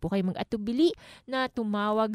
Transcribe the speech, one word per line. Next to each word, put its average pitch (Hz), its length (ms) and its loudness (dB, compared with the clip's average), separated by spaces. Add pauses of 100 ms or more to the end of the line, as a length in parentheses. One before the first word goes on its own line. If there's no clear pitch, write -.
po 165 80 -2
kayong 185 240 0
mag-atubili 233 560 0 (320)
na 262 240 -2
tumawag 214 680 0